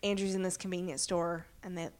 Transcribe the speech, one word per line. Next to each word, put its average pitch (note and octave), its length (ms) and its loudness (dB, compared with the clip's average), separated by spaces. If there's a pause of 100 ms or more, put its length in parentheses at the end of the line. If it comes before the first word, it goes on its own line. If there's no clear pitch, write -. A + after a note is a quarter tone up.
Andrew's G3 320 2
in F#3+ 80 2
this F3+ 140 0
convenience F3+ 460 -2
store, E3+ 440 2 (160)
and F#3 140 -6
they, E3 120 -4 (120)